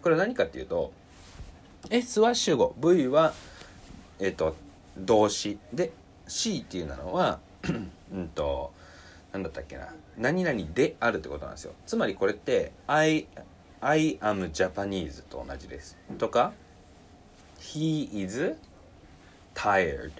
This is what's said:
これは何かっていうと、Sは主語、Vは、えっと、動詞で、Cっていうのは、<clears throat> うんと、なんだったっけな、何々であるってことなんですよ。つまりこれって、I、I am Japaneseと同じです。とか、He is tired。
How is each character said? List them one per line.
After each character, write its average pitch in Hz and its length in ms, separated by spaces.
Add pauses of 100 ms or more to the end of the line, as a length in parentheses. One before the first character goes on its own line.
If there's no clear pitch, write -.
こ 175 80
れ 156 60
は 165 40
何 233 140
か - 100
っ - 40
て - 100
い - 40
う - 40
と、 - 260 (960)
S 240 320
は 233 140
主 175 220
語、 - 200
V 160 300
は、 151 260 (880)
え 98 80
っ 92 60
と、 78 220 (420)
動 104 320
詞 104 280 (140)
で、 170 180 (360)
C 196 340
っ - 40
て - 140
い 82 60
う - 20
の 69 260
は、 165 260 (140)
<clears throat> - 160 (420)
う 95 80
ん 85 100
と、 71 440 (580)
な 98 80
ん 95 40
だ 85 80
っ - 20
た - 80
っ - 80
け - 80
な、 - 180 (220)
何 147 260
々 143 160 (140)
で - 260
あ 117 120
る 101 80
っ - 20
て - 80
こ 71 100
と - 60
な - 80
ん - 40
で - 20
す - 60
よ。 - 100 (100)
つ 226 120
ま 185 100
り 98 80
こ - 100
れ 101 80
っ - 20
て、 107 380 (140)
I、 156 400 (560)
I 156 380
am 98 300
Japanese 92 760
と 62 220
同 69 120
じ - 100
で 67 140
す。 - 160 (180)
と 110 140
か、 - 240 (1080)
He 151 640
is 147 320 (960)
tired。 90 680